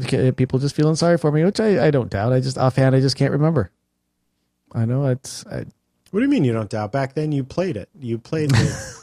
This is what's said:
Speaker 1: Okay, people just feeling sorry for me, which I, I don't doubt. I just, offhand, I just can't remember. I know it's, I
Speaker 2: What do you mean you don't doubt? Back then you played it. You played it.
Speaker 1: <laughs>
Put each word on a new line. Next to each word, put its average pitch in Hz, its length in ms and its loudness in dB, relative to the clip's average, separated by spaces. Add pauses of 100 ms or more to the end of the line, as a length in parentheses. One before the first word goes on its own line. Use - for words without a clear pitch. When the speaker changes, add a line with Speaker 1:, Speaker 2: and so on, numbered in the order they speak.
Speaker 1:
Okay, 127 260 0
people 127 300 0
just 139 160 -4
feeling 156 180 2
sorry 170 240 2
for 151 140 0
me, 151 120 2
which 202 140 0
I, 214 300 2
I - 20 6
don't 123 200 0
doubt. 104 220 0
I 127 60 4
just, 131 180 -2
offhand, 131 380 2
I 131 60 4
just 131 160 2
can't 139 160 0
remember. 147 400 0 (1000)
I 117 120 -2
know 131 220 0
it's, - 400 -4
I 127 180 -10 (460)
Speaker 2:
What 196 100 -2
do - 20 2
you 277 60 2
mean 262 160 2
you 120 80 2
don't 110 180 -4
doubt? 107 220 -4
Back 135 220 -4
then 156 180 -2
you 139 100 -2
played 170 340 -4
it. - 120 -10 (100)
You 117 200 -6
played 151 360 -2
it. - 220 2
Speaker 1:
<laughs> - 140 -14 (120)